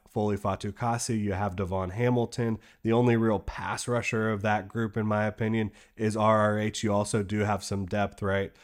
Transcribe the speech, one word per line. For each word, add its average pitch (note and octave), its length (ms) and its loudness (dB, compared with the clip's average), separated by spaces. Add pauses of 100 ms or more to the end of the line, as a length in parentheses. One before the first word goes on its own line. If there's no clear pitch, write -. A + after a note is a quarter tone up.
Foley G#2 300 0
Fatukasi, A2 840 -2
you G#2 140 0
have F#2+ 220 -2
Devon F#2 340 -2
Hamilton. A#2 720 0 (240)
The A2+ 100 2
only A#2+ 240 6
real A2 220 4
pass - 480 -6
rusher A2+ 420 0
of G#2 140 -2
that G#2+ 240 0
group, A2+ 300 -4
in G#2+ 100 0
my G#2+ 180 2
opinion, A2 460 -2 (260)
is A2 180 0
R A2 220 4
R G#2+ 220 4
H. G#2+ 240 -2
You G#2 100 2
also G#2 300 0
do G#2 160 -2
have G2+ 240 0
some G2 240 -4
depth, G2+ 340 -2
right, G2 300 0 (120)